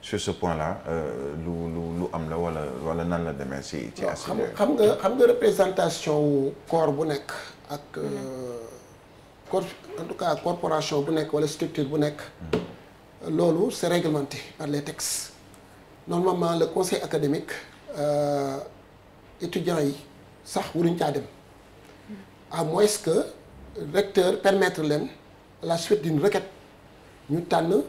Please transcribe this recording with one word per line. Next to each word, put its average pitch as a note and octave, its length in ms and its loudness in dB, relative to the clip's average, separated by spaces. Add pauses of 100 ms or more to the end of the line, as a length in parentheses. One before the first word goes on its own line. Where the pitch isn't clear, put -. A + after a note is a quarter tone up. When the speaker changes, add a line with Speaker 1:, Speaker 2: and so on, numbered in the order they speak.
Speaker 1:
sur - 200 -4
ce G#2 120 -2
point-là, E2 560 -2
euh, C#2+ 500 -4
lu, E2 120 -6 (220)
lu, E2+ 280 -4
lu F2 120 -2
am E2 180 -4
la D#2+ 60 -4
wala, E2+ 240 -2 (240)
wala E2 200 -2
nan E2+ 200 0
la D#2+ 80 -4
demee C#2 300 -8
ci, B1+ 320 -8
ci - 80 -8
Speaker 2:
Non, - 80 0
Speaker 1:
assises - 160 -8
Speaker 2:
xam, - 120 -4
Speaker 1:
yooyu? - 160 -2
Speaker 2:
xam B3+ 220 2
nga, G#3+ 200 6
xam G#3+ 220 0
nga A#3+ 80 8
représentation F#3 920 2
wu C#3 320 2 (160)
corps D#3+ 240 4
bu D3+ 140 0
nekk C#3+ 260 -4 (380)
ak, C#3+ 100 -8 (180)
euh, C3 600 -6 (920)
corp-, G3 500 -4
en - 40 -6
tout - 100 -10
cas E3+ 220 2
corporation D#3 680 0
bu D3+ 100 0
nekk D#3 200 0
wala D3 140 2
structure D#3 380 -2
bu C#3+ 140 -2
nekk, D3+ 220 0 (1120)
loolu E3+ 400 4
c'est - 180 -2
réglementé D3+ 500 0 (200)
par D#3 80 -6
les C#3+ 160 -2
textes. - 500 -6 (720)
Normalement, F3 520 2
le E3 80 4
conseil - 360 0
académique, D3+ 480 0 (460)
euh, C#3+ 600 0 (840)
étudiants E3+ 380 -2
yi C#3+ 160 2 (500)
sax - 300 -4
waruñ E3+ 220 4
caa D#3+ 160 0
dem. C#3+ 100 -2 (1300)
À E3 120 -2
moins E3 220 4 (180)
que F#3 220 4 (680)
recteur F#3+ 460 4
permettre F#3+ 420 4
leen, D#3 260 2 (540)
à E3 40 -6
la E3 120 2
suite - 240 2
d'une D#3+ 200 2
requête, G3+ 220 4 (840)
ñu E3 120 0
tànn F3 460 2